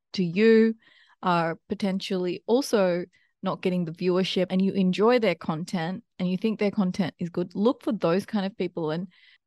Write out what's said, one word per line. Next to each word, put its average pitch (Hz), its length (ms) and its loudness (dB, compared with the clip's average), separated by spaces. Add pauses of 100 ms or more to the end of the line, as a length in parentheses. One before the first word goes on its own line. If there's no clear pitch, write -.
(140)
to 190 100 0
you, 220 500 6 (460)
are 170 380 0 (100)
potentially 190 800 -4
also 196 580 2 (380)
not 185 180 -4
getting 180 240 -2
the 160 80 -8
viewership, 180 580 0
and 190 120 2
you 190 100 2
enjoy 196 460 2
their 208 160 0
content 170 680 -6 (160)
and 180 80 -2
you 185 80 -2
think 220 220 -2
their 208 120 0
content 185 480 -2
is 175 100 -6
good, 180 280 -6
look 226 260 0
for 320 100 -4
those 185 320 0
kind 196 220 -4
of 196 100 -8
people 170 340 -4
and 175 180 -4 (380)